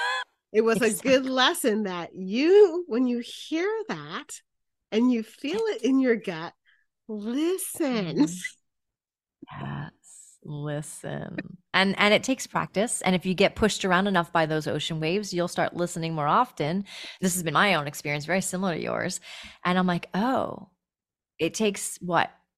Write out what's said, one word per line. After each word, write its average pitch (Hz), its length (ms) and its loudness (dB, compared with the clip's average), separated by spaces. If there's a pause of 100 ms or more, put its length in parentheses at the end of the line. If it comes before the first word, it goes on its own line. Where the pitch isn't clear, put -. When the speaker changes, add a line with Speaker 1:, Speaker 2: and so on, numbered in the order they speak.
(520)
Speaker 1:
It 214 100 4
was 226 200 2
a 220 80 4
good 262 360 2
Speaker 2:
Exactly. 262 60 -4
Speaker 1:
lesson 254 520 2
that 180 300 -6
you, 320 720 6
when 254 200 2
you 240 160 0
hear 330 440 -4 (200)
that 185 520 -10 (520)
and 240 200 4
you 226 120 0
feel 339 420 -6
it 415 160 -4
in 269 180 4
your 240 160 4
gut, 170 380 -8 (540)
listen. 233 1120 -2
Speaker 2:
Mm-hmm. 185 200 2 (1200)
Yes, - 840 -12
listen. - 1120 -8 (160)
And, 190 240 4
and 208 160 6
it 220 80 4
takes - 240 -2
practice. 180 560 -2
And 185 140 2
if 175 100 -4
you 185 80 0
get 185 220 4
pushed - 280 2
around 185 220 4
enough 180 260 2
by 160 140 4
those 156 220 0
ocean 156 320 -2
waves, 180 340 -2
you'll 175 140 0
start - 280 -2
listening 165 380 -4
more 147 140 0
often. 185 560 0 (360)
This 180 140 0
has 180 80 -4
been 156 120 -2
my 185 200 4
own 147 140 0
experience, 147 380 -6
very 180 140 0
similar 185 340 -4
to - 80 -4
yours. - 380 -4 (440)
And 180 140 2
I'm 185 100 2
like, 175 260 -2
"Oh, 214 540 -2 (680)
it 160 160 -2
takes 208 460 -2
what, 170 300 2 (280)